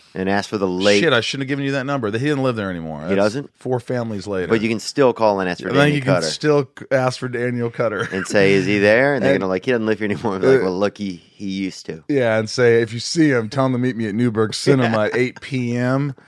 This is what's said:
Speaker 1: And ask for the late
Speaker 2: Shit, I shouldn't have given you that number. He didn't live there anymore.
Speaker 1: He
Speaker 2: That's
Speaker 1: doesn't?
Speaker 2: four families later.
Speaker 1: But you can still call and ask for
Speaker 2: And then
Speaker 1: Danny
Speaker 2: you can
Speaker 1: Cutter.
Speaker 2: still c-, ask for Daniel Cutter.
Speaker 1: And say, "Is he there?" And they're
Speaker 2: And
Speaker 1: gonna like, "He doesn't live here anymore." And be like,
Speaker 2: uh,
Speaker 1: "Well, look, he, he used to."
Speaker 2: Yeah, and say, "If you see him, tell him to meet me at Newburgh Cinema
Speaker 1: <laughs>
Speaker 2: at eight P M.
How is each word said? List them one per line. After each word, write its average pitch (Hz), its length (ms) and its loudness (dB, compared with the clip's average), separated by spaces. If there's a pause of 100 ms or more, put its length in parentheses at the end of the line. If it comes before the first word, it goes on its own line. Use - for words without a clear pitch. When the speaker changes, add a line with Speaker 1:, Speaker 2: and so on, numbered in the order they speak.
(160)
Speaker 1:
And 92 120 -2
ask 98 220 0
for 110 80 -2
the 98 100 0
late 98 340 2
Speaker 2:
Shit, 156 120 2
I 120 80 2
shouldn't 135 220 -6
have 131 60 -6
given 139 140 -4
you 139 100 -2
that 131 120 -4
number. 135 240 -4
He 110 80 -2
didn't 139 240 0
live 127 140 0
there 101 160 -4
anymore. 80 300 -8
Speaker 1:
He 80 80 -6
Speaker 2:
That's 98 80 0
Speaker 1:
doesn't? 107 380 0
Speaker 2:
four 127 240 -4
families 113 460 -6
later. 95 220 -4
Speaker 1:
But 107 160 2
you 113 60 0
can 110 100 -2
still 127 340 2
call 104 260 2
and 92 80 0
ask 87 140 -4
for - 60 -6
Speaker 2:
And 113 100 0
then 139 120 4
Speaker 1:
Danny 147 80 0
Speaker 2:
you 139 40 -2
can 98 140 2
Speaker 1:
Cutter. 82 100 0
Speaker 2:
still 143 420 0 (120)
c-, - 100 -18
ask 127 300 0
for 127 80 -6
Daniel 120 420 -4
Cutter. 113 420 -2
Speaker 1:
And 92 140 -4
say, 98 280 4
"Is 98 120 4
he 101 140 2
there?" 117 340 6
And 131 100 0
they're 135 100 2
Speaker 2:
And 92 80 0
Speaker 1:
gonna 95 100 -2
like, 92 140 -2
"He - 60 0
doesn't 113 140 0
live 107 140 0
here 110 60 -4
anymore." 101 280 -2
And 95 80 -4
be - 60 2
like, 135 140 6
Speaker 2:
uh, - 20 -2
Speaker 1:
"Well, 92 160 -2
look, 101 180 -2
he, 95 200 -8
he - 320 -16
used 95 360 -6
to." 78 220 -12
Speaker 2:
Yeah, 120 320 2
and 110 100 -4
say, 117 320 4
"If 110 120 -4
you 117 60 -8
see 156 300 2
him, 120 180 0
tell 135 200 0
him 127 60 0
to 123 40 0
meet 123 180 -2
me 113 120 -4
at 98 80 -4
Newburgh 110 400 0
Cinema 117 500 2
Speaker 1:
<laughs> - 0 -
Speaker 2:
at 107 100 -2
eight 123 240 -2
P 123 380 -4
M. 131 380 -2 (120)